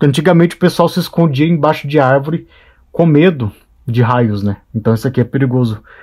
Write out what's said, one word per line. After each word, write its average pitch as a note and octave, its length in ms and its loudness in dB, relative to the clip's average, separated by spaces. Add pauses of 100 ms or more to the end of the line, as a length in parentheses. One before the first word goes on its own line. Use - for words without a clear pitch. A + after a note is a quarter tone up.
antigamente E3 540 2
o - 40 -20
pessoal E3+ 300 0
se F3+ 120 -4
escondia D#3+ 460 -2
embaixo D#3 400 0
de D3 140 0
árvore C#3 480 0 (420)
com E3+ 140 -2
medo D3 480 2 (340)
de A#2+ 140 -2
raios, A#2 420 0
né? G2+ 140 -2 (180)
Então A2+ 200 0
isso A2+ 120 -4
aqui C3 140 -2
é A#2 40 0
perigoso. B2 580 -2 (200)